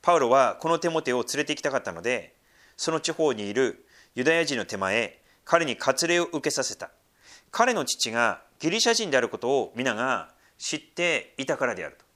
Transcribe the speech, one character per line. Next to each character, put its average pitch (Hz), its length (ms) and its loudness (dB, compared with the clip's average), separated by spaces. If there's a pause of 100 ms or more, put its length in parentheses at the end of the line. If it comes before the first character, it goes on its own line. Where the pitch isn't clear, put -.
パ 175 140 6
ウ 160 40 6
ロ 123 100 4
は 127 280 6
こ 160 100 -4
の 165 100 2
テ 170 120 0
モ 160 120 -2
テ 127 120 -2
を 123 60 0
連 113 60 -2 (120)
れ 147 80 0
て 143 80 -4
行 - 60 -6
き - 20 -16
た 143 100 -2
か 135 60 -2
っ - 60 -2
た 95 100 -8
の 85 80 -10
で、 107 340 -4 (400)
そ - 160 -4
の 160 80 0
地 156 140 -4
方 156 180 2
に 107 160 -4
い 101 60 -6
る 117 320 0 (300)
ユ 123 100 -2
ダ 160 80 4
ヤ 165 100 2
人 139 140 -2
の 104 80 -4
手 110 100 -10
前、 98 460 -2 (240)
彼 165 180 4
に 127 140 -4
割 135 280 0
礼 170 140 2
を 170 60 0
受 151 160 -6
け 151 100 -2
さ 131 140 -4
せ - 120 -8
た。 - 140 -14 (580)
彼 247 240 2
の 165 120 -2
父 - 260 -4
が 113 300 0 (180)
ギ 151 100 0
リ 208 100 0
シ 226 100 2
ャ 233 40 4
人 214 180 -2
で 135 60 4
あ 127 40 4
る 120 60 0
こ 110 120 -8
と 120 100 -2
を 131 260 0
皆 123 180 -2
が 110 380 -2 (260)
知 - 200 -6
っ - 20 -4
て 160 580 -4
い 135 80 -6
た 151 120 -2
か 131 80 0
ら 117 100 -2
で 90 80 -10
あ 71 60 -10
る - 80 -20
と。 - 80 -20 (100)